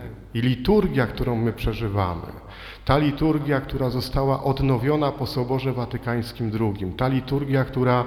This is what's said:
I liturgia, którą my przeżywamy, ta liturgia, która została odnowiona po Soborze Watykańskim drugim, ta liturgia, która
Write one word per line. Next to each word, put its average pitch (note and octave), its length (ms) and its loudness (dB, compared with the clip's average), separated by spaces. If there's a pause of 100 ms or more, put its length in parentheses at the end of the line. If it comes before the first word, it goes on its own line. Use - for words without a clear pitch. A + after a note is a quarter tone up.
(340)
I A#2 80 -2
liturgia, B2+ 680 4
którą B2 280 -2
my A2+ 180 2
przeżywamy, G#2 720 -2 (580)
ta B2+ 120 6
liturgia, D3 640 2
która C3 280 -2
została C3+ 540 0
odnowiona C3+ 680 2
po C3 160 -4
Soborze C3 460 -2
Watykańskim A#2 800 -2
drugim, G2+ 420 0
ta B2+ 140 0
liturgia, C3+ 580 0
która B2 420 2